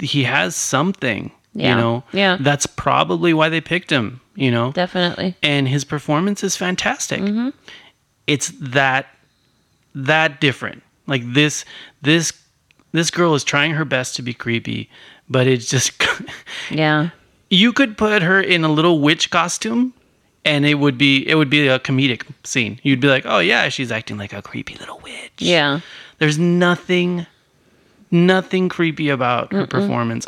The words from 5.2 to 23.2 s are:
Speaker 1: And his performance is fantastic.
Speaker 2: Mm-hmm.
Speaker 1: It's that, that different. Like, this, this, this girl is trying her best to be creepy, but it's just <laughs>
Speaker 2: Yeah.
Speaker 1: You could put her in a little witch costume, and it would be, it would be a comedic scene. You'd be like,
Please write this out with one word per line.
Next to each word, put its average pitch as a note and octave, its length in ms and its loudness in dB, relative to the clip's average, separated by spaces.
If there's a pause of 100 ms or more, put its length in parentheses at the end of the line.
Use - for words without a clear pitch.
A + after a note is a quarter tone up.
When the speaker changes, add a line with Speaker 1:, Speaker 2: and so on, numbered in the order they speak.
Speaker 1:
And C#3+ 260 2
his C3+ 180 0
performance D#3 580 -2
is F#3+ 120 -4
fantastic. G3 640 -4
Speaker 2:
Mm-hmm. G#3+ 280 -4 (800)
Speaker 1:
It's D3 220 0 (100)
that, C3+ 480 0 (880)
that D3+ 460 0
different. B2+ 420 -2 (240)
Like, C3+ 160 -2 (100)
this, D3 300 2 (380)
this, D#3 320 0 (580)
this D#3+ 180 0
girl E3+ 240 2
is C#3 120 0
trying D3 260 0
her D3+ 140 -2
best B2+ 320 -4
to C3 40 -10
be A#2+ 120 -8
creepy, A2+ 560 -4 (400)
but B2+ 180 2
it's B2 220 2
just - 240 0 (440)
<laughs> - 320 -14
Speaker 2:
Yeah. D3+ 400 0 (400)
Speaker 1:
You G3+ 220 4
could A#3 260 0
put G#3+ 260 2
her F#3+ 180 4
in F3 240 2
a - 20 2
little D#3 320 4
witch D3 300 2
costume, A3+ 640 -2 (500)
and D3 220 2
it D3 100 4
would C#3+ 220 2
be, C#3 320 4
it D#3 60 2
would D3+ 140 4
be D3 200 4
a C3 100 2
comedic C3 440 0 (220)
scene. G#2+ 380 -2
You'd C3+ 160 2
be C3+ 80 2
like, C3 180 2